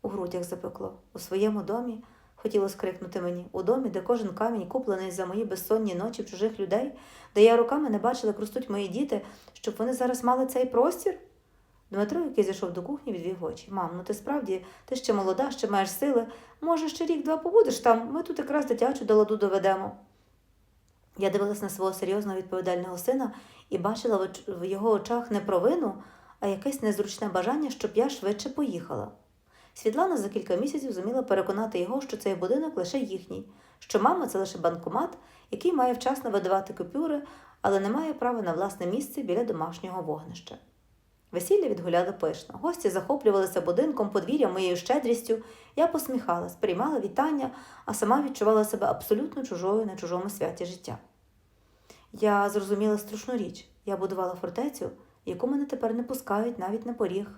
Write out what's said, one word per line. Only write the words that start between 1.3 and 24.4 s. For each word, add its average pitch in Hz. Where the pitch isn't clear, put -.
домі, 226
хотілося 196
крикнути 180
мені, 175
у 185
домі, 247
де 185
кожен 226
камінь 214
куплений 190
за 180
мої 202
безсонні 208
ночі 214
в -
чужих 214
людей, 208
де 202
я 226
роками 269
не 208
бачила, 226
як 208
ростуть 254
мої 202
діти, 262
щоб -
вони 247
зараз 247
мали 254
цей 254
простір? 311
Дмитро, 208
який 269
зайшов 190
до 175
кухні, 277
відвів 175
очі. 160
«Мам, 180
ну 180
ти 208
справді, 220
ти 254
ще 247
молода, 196
ще 226
маєш 196
сили. 254
Може, 320
ще 330
рік-два 311
побудеш 349
там, 233
ми 330
тут -
якраз 285
дитячу 254
до 214
ладу 214
доведемо». 196
Я 196
дивилась 202
на 196
свого 185
серйозного, 196
відповідального 180
сина 254
і 190
бачила 214
в 190
оч-, 185